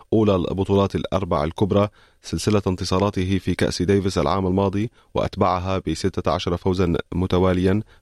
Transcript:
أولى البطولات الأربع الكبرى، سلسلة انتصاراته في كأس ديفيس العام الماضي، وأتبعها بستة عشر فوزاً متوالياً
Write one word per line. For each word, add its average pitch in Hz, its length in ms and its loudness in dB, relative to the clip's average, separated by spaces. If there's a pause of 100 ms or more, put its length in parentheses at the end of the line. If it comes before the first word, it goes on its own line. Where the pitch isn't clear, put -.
(120)
أولى 107 220 4
البطولات 95 600 0
الأربع 90 500 -2
الكبرى، 98 440 0 (340)
سلسلة 98 440 0
انتصاراته 92 720 0
في 90 160 -2
كأس - 280 -2
ديفيس 95 360 0
العام 90 280 0
الماضي، 98 440 0 (240)
وأتبعها 92 720 0
بستة 82 460 -2
عشر 87 240 -2
فوزاً 90 380 0 (200)
متوالياً 92 680 2 (200)